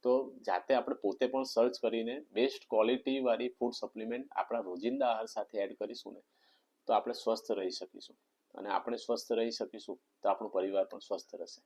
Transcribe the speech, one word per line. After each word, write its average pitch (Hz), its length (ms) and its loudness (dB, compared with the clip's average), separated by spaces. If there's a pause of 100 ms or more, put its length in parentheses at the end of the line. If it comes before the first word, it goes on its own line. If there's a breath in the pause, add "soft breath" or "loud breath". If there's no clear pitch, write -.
તો 123 80 4 (300)
જાતે 95 320 2
આપણે 123 220 2
પોતે 98 320 0
પણ 131 160 0
સર્ચ 123 360 4
કરીને 113 340 0 (180)
બેસ્ટ 123 380 2
ક્વોલિટીવાળી 123 800 2
ફૂડ 120 220 -2
સપ્લિમેન્ટ 117 600 -8
આપણા 117 280 -2
રોજિંદા 110 480 -2
આહાર 113 180 0
સાથે 107 320 -6
એડ 98 180 -2
કરીશું 104 380 -8
ને, 95 80 -20 (680 soft breath)
તો 117 60 4
આપણે 110 200 2
સ્વસ્થ - 380 -2
રહી 95 180 0
શકીશું - 480 -12 (380)
અને 98 140 -10
આપણે 113 280 0
સ્વસ્થ - 340 -4
રહી 113 200 2
શકીશું, 107 460 -8 (180)
તો - 140 -2
આપણો 104 200 -2
પરિવાર 95 360 0
પણ 101 140 -14
સ્વસ્થ - 360 -8
રહેશે. - 300 -12